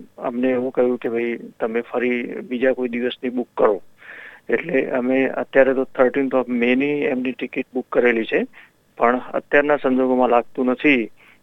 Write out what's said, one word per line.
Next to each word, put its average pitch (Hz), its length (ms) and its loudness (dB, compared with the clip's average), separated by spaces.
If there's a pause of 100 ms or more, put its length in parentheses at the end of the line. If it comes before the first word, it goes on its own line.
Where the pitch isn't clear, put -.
(180)
અમને 123 300 -2
એવું 127 240 0
કહ્યું 123 260 2
કે 120 120 -6
ભાઈ 117 300 -2 (200)
તમે 117 220 -2
ફરી 123 420 -2
બીજા 127 500 -2
કોઈ 123 160 -4
દિવસની 120 400 -6
બુક 123 180 -4 (100)
કરો. 104 240 2 (680)
એટલે 135 360 0
અમે 131 420 0
અત્યારે 131 460 2
તો 127 140 -2 (120)
thirteenth 131 360 2
of 123 160 0
May-ની 123 340 2
એમની 131 460 -2
ટિકિટ 127 420 -8
બુક 127 180 -4
કરેલી 120 340 2
છે, 202 200 -2 (520)
પણ 120 220 2
અત્યારના 143 560 0
સંજોગોમાં 127 540 2
લાગતું 120 360 0
નથી 127 460 2 (320)